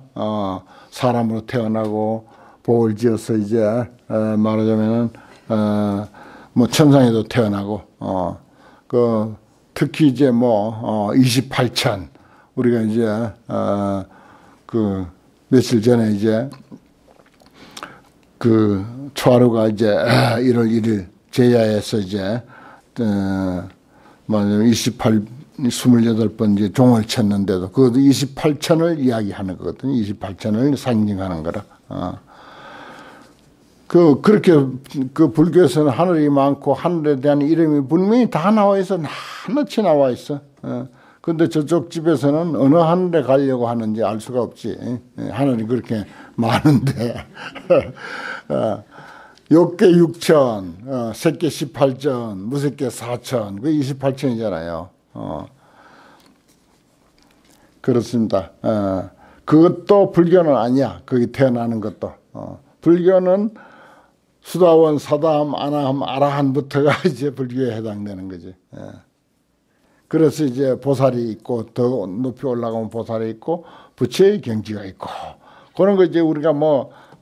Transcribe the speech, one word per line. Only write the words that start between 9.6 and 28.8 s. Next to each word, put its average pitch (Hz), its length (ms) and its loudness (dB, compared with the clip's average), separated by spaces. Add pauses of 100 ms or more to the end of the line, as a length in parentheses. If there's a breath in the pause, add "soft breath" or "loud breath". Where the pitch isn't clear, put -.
특히 151 340 0
이제 131 240 2
뭐, 113 500 0
어, 107 340 -2
이십팔 127 580 2
천, 98 360 -4 (460 soft breath)
우리가 120 260 0
이제, 110 260 0 (400)
어, 101 580 -4 (600 soft breath)
그 98 400 -2 (420)
며칠 123 340 2
전에 117 300 2
이제 110 380 -2 (1900 loud breath)
그 104 480 2 (280)
초하루가 120 540 2
이제, 107 220 0
아, 117 500 2
일월 120 320 2
일일 107 360 -2 (240)
제야에서 113 680 2
이제, 101 420 -4 (580 loud breath)
어, 95 680 -2 (580 soft breath)
말하자면 104 420 0
이십팔, 110 580 0 (440)
스물여덟 113 640 2
번 104 220 0
이제 101 140 0
종을 120 340 4
쳤는데도 98 640 -2
그것도 127 280 4
이십팔 139 600 0
천을 165 400 0